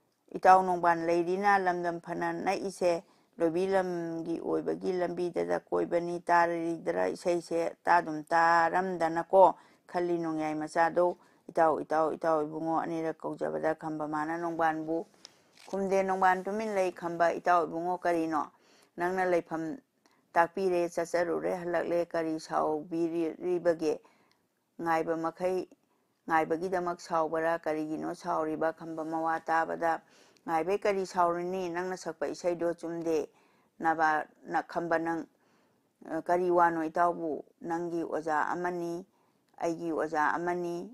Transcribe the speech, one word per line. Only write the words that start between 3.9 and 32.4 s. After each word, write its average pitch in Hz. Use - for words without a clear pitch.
ꯑꯣꯏꯕꯒꯤ 165
ꯂꯝꯕꯤꯗ 175
ꯀꯣꯏꯕꯅꯤ꯫ 175
ꯇꯥꯔꯤꯗ꯭ꯔ 170
ꯏꯁꯩꯁꯦ? 170
ꯇꯥꯗꯨꯝ 170
ꯇꯥꯔꯝꯗꯅꯀꯣ 170
ꯈꯜꯂꯤ 175
ꯅꯣꯡꯌꯥꯏ 156
ꯃꯆꯥꯗꯣ꯫ 165
ꯏꯇꯥꯎ, 160
ꯏꯇꯥꯎ, 156
ꯏꯇꯥꯎ 160
ꯏꯕꯨꯡꯉꯣ 156
ꯑꯅꯤꯔꯛ 160
ꯀꯧꯖꯕꯗ 156
ꯈꯝꯕ 156
ꯃꯥꯅ 156
ꯅꯣꯡꯕꯥꯟꯕꯨ 165
ꯈꯨꯝꯗꯦ꯫ 196
ꯅꯣꯡꯕꯥꯟ 190
ꯇꯨꯃꯤꯟ 214
ꯂꯩ꯫ 185
ꯈꯝꯕ 170
ꯏꯇꯥꯎ 175
ꯏꯕꯨꯡꯉꯣ 170
ꯀꯔꯤꯅꯣ? 165
ꯅꯪꯅ 185
ꯂꯩꯐꯝ 165
ꯇꯥꯛꯄꯤꯔꯦ, 175
ꯆꯠꯆꯔꯨꯔꯦ, 170
ꯍꯜꯂꯛꯂꯦ, 175
ꯀꯔꯤ 160
ꯁꯥꯎꯕꯤꯔꯤꯕꯒꯦ? 165
ꯉꯥꯏꯕ 165
ꯃꯈꯩ 175
ꯉꯥꯏꯕꯒꯤꯗꯃꯛ 175
ꯁꯥꯎꯕꯔꯥ? 165
ꯀꯔꯤꯒꯤꯅꯣ 156
ꯁꯥꯎꯔꯤꯕ? 160
ꯈꯝꯕ 160
ꯃꯋꯥ 160
ꯇꯥꯕꯗ, 165
"ꯉꯥꯏꯕꯩ 170
ꯀꯔꯤ 196
ꯁꯥꯎꯔꯨꯅꯤ? 175
ꯅꯪꯅ 180
ꯁꯛꯄ -
ꯏꯁꯩꯗꯣ 170